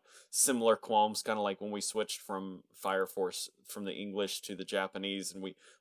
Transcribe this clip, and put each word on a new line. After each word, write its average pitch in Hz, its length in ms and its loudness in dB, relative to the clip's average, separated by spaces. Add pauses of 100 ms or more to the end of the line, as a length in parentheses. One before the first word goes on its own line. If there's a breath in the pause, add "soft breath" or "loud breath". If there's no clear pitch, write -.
(300 soft breath)
similar 113 460 6
qualms, 107 460 2
kinda 110 180 0
like 101 200 0
when 104 120 -4
we 101 80 -4
switched - 400 -2
from 95 420 -6 (100)
Fire 95 340 0
Force - 440 -2 (160)
from 104 180 -8
the 95 100 -4
English 101 480 -4
to 101 120 -8
the 92 100 -8
Japanese, 98 680 -2
and 95 100 -10
we 95 140 -8 (240 soft breath)